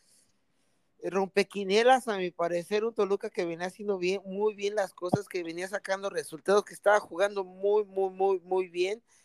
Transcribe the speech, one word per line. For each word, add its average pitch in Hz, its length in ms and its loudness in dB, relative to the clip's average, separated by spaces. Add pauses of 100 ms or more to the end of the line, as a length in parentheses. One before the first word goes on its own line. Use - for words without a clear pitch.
(1040)
rompequinielas, 196 1040 2
a 208 100 -2
mi 180 140 -4
parecer, 175 540 -2
un 226 100 -4
Toluca 196 340 0
que 185 160 -2
venía 170 220 -6
haciendo 202 320 -4
bien, 185 260 0
muy 202 300 -2
bien 202 180 -4
las 202 200 -2
cosas, 190 340 -2
que 180 160 -6
venía 165 240 -8
sacando 196 420 -6
resultados, 190 560 0
que - 80 -18
estaba 202 260 4
jugando 196 440 -2
muy, 196 420 0
muy, 190 240 -2
muy, 190 300 0
muy 185 300 -2
bien, 185 340 -2 (220)